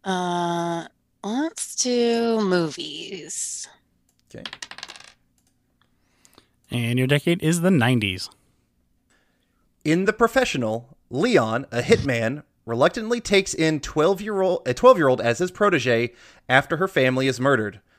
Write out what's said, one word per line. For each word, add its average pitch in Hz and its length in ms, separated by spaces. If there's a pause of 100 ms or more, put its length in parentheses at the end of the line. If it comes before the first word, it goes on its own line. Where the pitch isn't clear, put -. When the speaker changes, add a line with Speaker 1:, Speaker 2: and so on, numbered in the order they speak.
Speaker 1:
Uh, 175 800 (400)
let's 262 520
do 233 640
movies. 165 1300 (640)
Speaker 2:
Okay. - 120 (2250)
Speaker 3:
And 120 280
your 131 80
decade 147 360
is 165 180
the 180 100
nineties. 117 600 (1500)
Speaker 2:
In 170 200
The 196 80
Professional, 135 840 (140)
Leon, 135 600
a 120 120
hitman, 131 640 (200)
reluctantly 214 560
takes 190 320
in 156 280
twelve-year-old, 190 840
a 123 80
twelve-year-old 160 460
as 117 180
his 180 120
protege 123 600 (360)
after 139 300
her 185 100
family 131 380
is 120 140
murdered. 110 400 (180)